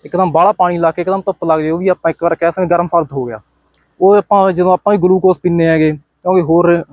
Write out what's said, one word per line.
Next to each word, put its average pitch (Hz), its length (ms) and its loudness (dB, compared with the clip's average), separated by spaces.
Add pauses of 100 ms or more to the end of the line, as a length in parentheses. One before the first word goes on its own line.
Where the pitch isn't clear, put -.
ਇੱਕਦਮ 175 280 -2
ਬਾਹਲਾ 175 200 2
ਪਾਣੀ 175 260 -2
ਲਾ 170 120 0
ਕੇ 175 120 -4
ਇੱਕਦਮ 185 240 -4
ਧੁੱਪ 185 180 -6
ਲੱਗ 160 160 0
ਜਾਏ, 156 100 -4
ਉਹ 170 80 -4
ਵੀ 185 100 -2
ਆਪਾਂ 165 220 -2
ਇੱਕ - 120 -8
ਵਾਰ 170 120 0
ਕਹਿ 170 180 -2
ਸਕਦੇ 185 140 -4
ਗਰਮ 170 220 0
ਸਰਦ 165 240 -2
ਹੋ 135 120 -6
ਗਿਆ। 117 160 -10 (600)
ਉਹ 196 140 4
ਆਪਾਂ 196 380 2
ਜਦੋਂ 180 200 0
ਆਪਾਂ 202 200 0
ਵੀ 208 60 2
ਗਲੂਕੋਜ਼ 180 440 2
ਪੀਂਦੇ 170 240 0
ਹੈਗੇ, 156 260 0
ਕਿਉਂਕਿ 180 500 -4
ਹੋਰ 165 240 2 (260)